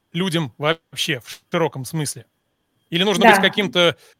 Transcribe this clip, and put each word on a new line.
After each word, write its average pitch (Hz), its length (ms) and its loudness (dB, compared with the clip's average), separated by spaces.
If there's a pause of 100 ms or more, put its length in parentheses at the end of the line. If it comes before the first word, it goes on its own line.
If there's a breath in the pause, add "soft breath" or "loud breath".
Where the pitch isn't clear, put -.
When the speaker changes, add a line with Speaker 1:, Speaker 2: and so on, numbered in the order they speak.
(140)
Speaker 1:
людям 170 440 -2
вообще 147 640 -4
в - 200 -18 (120)
широком 151 340 -2
смысле? 143 400 -8 (640)
Или 170 140 0
нужно 202 200 2
Speaker 2:
Да. 226 80 8
Speaker 1:
быть 196 100 4
каким-то 180 540 0 (240 soft breath)